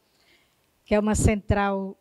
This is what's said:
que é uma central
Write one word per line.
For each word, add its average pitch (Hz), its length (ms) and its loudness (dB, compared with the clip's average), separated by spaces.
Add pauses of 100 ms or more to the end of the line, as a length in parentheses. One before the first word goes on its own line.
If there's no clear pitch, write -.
(840)
que 208 120 -2
é 214 40 4
uma 214 140 0
central 202 880 0